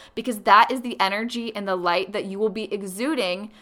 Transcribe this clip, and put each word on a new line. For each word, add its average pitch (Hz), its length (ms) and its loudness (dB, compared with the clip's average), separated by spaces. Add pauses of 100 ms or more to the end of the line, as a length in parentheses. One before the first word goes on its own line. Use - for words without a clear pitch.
(160)
because 226 260 -4
that 208 280 8
is 262 120 -2
the 240 180 -4
energy 226 560 -2
and 202 100 -6
the 190 120 0
light 180 340 0
that 202 140 -4
you 196 140 -8
will 220 100 2
be 208 240 -6
exuding. 202 800 -4 (100)